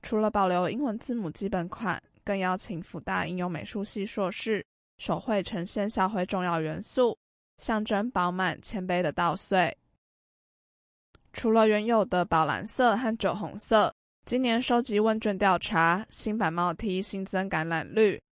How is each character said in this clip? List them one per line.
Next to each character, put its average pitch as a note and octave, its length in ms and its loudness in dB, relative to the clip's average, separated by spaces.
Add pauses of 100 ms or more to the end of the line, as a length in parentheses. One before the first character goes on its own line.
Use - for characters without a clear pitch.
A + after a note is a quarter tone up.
除 G#3+ 180 -2
了 G#3+ 120 2
保 G3 160 2
留 F3+ 220 2
英 B3 120 -4
文 A#3 160 -2
字 - 160 -6
母 G#3 160 -2
基 G3 200 -6
本 F3+ 180 -2
款， F#3+ 340 -4 (220)
更 G3+ 140 -2
邀 F#3 180 0
请 F#3 260 -8
辅 - 160 -14
大 F#3 280 -4
应 E3+ 100 -6
用 F3+ 160 -4
美 E3+ 140 -8
术 G3+ 180 -6
系 G#3 220 -6
硕 G3+ 260 -4
士 A3 340 -4 (340)
手 E3 200 -4
绘 G#3 240 0
呈 F3+ 220 -6
现 G#3 240 -4
校 F#3+ 180 0
徽 G3 180 -2
重 F3+ 200 -2
要 E3+ 160 0
元 D#3 200 -4
素， B3 360 2 (400)
象 G#3+ 260 -2
征 A3 260 0
饱 F3+ 220 2
满 F3+ 300 0
谦 F#3 260 -6
卑 F3+ 140 2
的 D#3 100 2
稻 E3+ 240 2
穗。 - 420 2 (1600)
除 A3+ 180 0
了 A3 160 8
原 G#3+ 180 4
有 A3+ 200 4
的 A#3+ 180 2
宝 D#3+ 220 2
蓝 A2 200 -2
色 A#3 300 2
和 A3+ 220 -2
酒 F3 180 0
红 G3+ 240 -8
色， G#3+ 340 4 (300)
今 B3 180 -2
年 A#3+ 200 2
收 A#3+ 200 2
集 G#3 160 0
问 A3 220 4
卷 G#3 180 -2
调 G3 220 4
查、 E3+ 500 2
新 - 280 -4
版 E3+ 160 0
帽 F3 200 0
T F#3 280 -2
新 G3 240 -6
增 F#3+ 240 -2
橄 E3 180 -2
榄 E3 160 -2
绿 G3+ 340 2 (180)